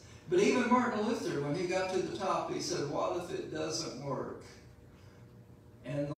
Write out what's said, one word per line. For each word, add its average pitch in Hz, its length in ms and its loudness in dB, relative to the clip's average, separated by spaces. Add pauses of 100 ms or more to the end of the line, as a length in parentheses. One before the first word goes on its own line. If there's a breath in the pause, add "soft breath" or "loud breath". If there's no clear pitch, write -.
(300 loud breath)
But 175 100 6
even 240 300 6
Martin 220 380 4
Luther, 160 340 0
when 143 140 0
he 180 120 0
got 185 260 0
to 180 60 2
the - 180 -2
top, - 360 0
he 147 80 -2
said, 143 280 -2
"What - 280 0
if - 140 -6
it - 220 -6
doesn't 143 500 -4
work?" - 400 -4 (1400 loud breath)
And 143 340 -2